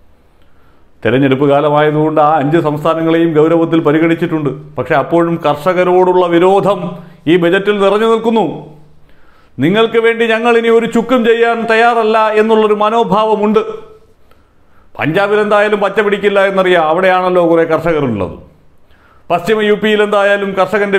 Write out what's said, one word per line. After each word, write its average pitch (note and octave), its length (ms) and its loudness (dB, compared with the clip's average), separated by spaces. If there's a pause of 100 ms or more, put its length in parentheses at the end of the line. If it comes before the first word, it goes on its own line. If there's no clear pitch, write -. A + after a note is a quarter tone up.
(1040)
തെരഞ്ഞെടുപ്പ് C3 480 0
കാലമായതുകൊണ്ട് D3+ 760 0
ആ - 20 2 (120)
അഞ്ച് D3 240 0
സംസ്ഥാനങ്ങളെയും E3 720 0
ഗൗരവത്തിൽ D#3+ 500 2
പരിഗണിച്ചിട്ടുണ്ട്. D#3 640 0 (260)
പക്ഷേ C3 260 -4
അപ്പോഴും E3+ 320 -2 (120)
കർഷകരോടുള്ള F3+ 800 0 (100)
വിരോധം F#3 460 2 (520)
ഈ F3 100 4
ബജറ്റിൽ G3 420 0
നിറഞ്ഞു G#3 280 2
നിൽക്കുന്നു. A3 340 0 (1160)
നിങ്ങൾക്ക് A3 420 0
വേണ്ടി A3+ 260 0
ഞങ്ങൾ A#3 280 0
ഇനി A#3 180 0
ഒരു A#3 160 0
ചുക്കും A#3+ 340 0
ചെയ്യാൻ A#3 300 0 (120)
തയ്യാറല്ല A3+ 480 2 (220)
എന്നുള്ളൊരു G#3+ 440 2
മനോഭാവമുണ്ട്. G#3+ 800 0 (1400)
പഞ്ചാബിൽ G3 460 0
എന്തായാലും G#3 400 0
പച്ച G3 200 -2
പിടിക്കില്ല G3+ 360 0 (100)
എന്നറിയാം, F#3 400 2
അവിടെയാണല്ലോ F#3 600 0
കുറേ E3 220 2
കർഷകരുള്ളത്. C#3 640 -2 (920)
പശ്ചിമ F3 380 -2
യു G#3 140 2
പിയിൽ G#3+ 220 2
എന്തായാലും G3+ 540 0
കർഷകന്റെ G3 400 0